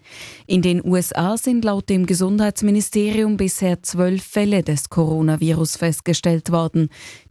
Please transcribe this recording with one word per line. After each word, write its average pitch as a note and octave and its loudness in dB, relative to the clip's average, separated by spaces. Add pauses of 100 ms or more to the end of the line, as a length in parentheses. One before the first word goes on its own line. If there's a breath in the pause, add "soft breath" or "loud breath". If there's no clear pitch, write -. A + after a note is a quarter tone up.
(460 loud breath)
In F#3 2
den F3 2
U F#3 2
S F3+ -2
A G3 0
sind A#3+ 0
laut G3+ -2
dem F#3+ 2
Gesundheitsministerium G#3 0
bisher F3+ 0
zwölf F#3 0
Fälle G#3 0
des D3+ -2
Coronavirus D#3+ 0
festgestellt E3 -2
worden. E3 0 (400 loud breath)